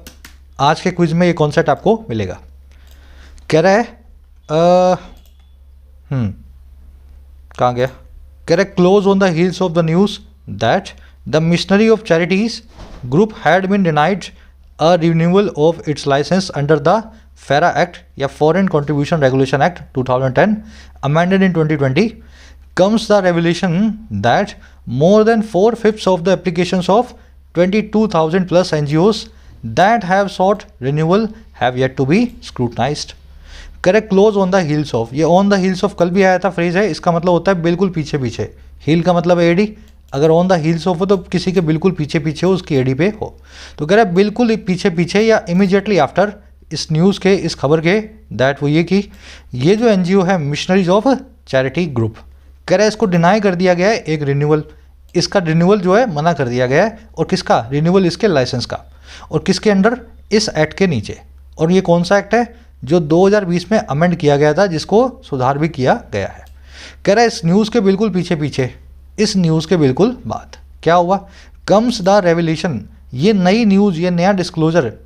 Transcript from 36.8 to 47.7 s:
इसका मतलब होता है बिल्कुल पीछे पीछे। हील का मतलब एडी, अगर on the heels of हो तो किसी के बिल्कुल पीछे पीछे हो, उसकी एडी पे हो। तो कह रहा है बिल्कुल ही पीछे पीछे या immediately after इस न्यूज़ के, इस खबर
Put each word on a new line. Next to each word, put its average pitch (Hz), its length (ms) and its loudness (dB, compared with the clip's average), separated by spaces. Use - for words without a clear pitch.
इसका 170 200 -2
मतलब 170 200 0
होता 170 200 2
है 180 100 -2
बिल्कुल 175 300 0
पीछे 151 260 -4
पीछे। 120 260 -6
हील 165 240 0
का 175 100 2
मतलब 170 260 2
एडी, 170 260 2
अगर 147 180 2
on 175 160 2
the 185 120 2
heels 160 280 -2
of 175 120 0
हो 196 60 -2
तो 196 120 2
किसी 180 240 -4
के 180 120 0
बिल्कुल 160 280 0
पीछे 156 280 -4
पीछे 147 280 -4
हो, 190 60 2
उसकी 185 220 -4
एडी 131 180 0
पे 151 180 0
हो। - 240 -12
तो 151 80 -6
कह 175 100 2
रहा 226 100 4
है 180 80 -4
बिल्कुल 208 360 2
ही 220 100 0
पीछे 185 320 -4
पीछे 170 300 0
या 220 260 2
immediately 196 540 2
after 180 280 0
इस - 200 -10
न्यूज़ 170 280 2
के, 190 160 2
इस 160 200 -4
खबर 156 260 0